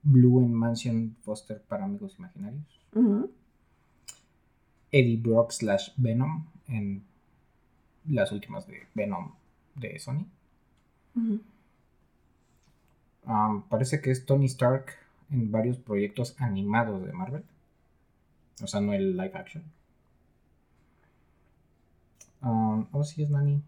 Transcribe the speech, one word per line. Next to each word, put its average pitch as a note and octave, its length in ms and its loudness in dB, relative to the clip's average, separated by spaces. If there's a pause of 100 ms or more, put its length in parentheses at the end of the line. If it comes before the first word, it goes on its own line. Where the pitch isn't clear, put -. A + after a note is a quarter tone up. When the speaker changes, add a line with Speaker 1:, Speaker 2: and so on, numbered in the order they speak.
Speaker 1:
Blue B2+ 340 10
en A#2+ 140 4
Mansion A2+ 680 -2
Foster G#2+ 400 -10
para G#2+ 220 -6
Amigos G2+ 340 -8
Imaginarios. D3+ 600 -14 (140)
Speaker 2:
Ujú. A3 380 2 (1600)
Speaker 1:
Eddie B2 260 4
Brock A#2 340 2
slash G2+ 460 -2
Venom C3+ 480 -2 (220)
en G2+ 360 -6 (1040)
las A#2 240 2
últimas - 360 -10
de - 260 -20
Venom G2+ 400 -4 (400)
de - 240 -12
Sony. C#3+ 300 -6 (880)
Speaker 2:
Ujú. A3+ 260 -2 (1800)
Speaker 1:
Um, G#2+ 380 0
parece B2+ 360 -2
que C3 120 0
es B2+ 160 -2
Tony C#3 180 4
Stark C3 480 0 (380)
en A#2 200 -2
varios A#2 260 0
proyectos G#2 600 -4
animados G#2 640 -2
de G2+ 80 -10
Marvel. F3 320 -8 (1200)
O G#3+ 40 -10
sea, G3+ 140 -4
no G3+ 120 -2
el F#3+ 240 0
live F#3+ 160 -6
action. F#3+ 300 -14 (2750)
Um, A2 480 0
oh, D3 120 0
sí, D3 200 -6
es D3 80 -2
Nani. C#3+ 360 2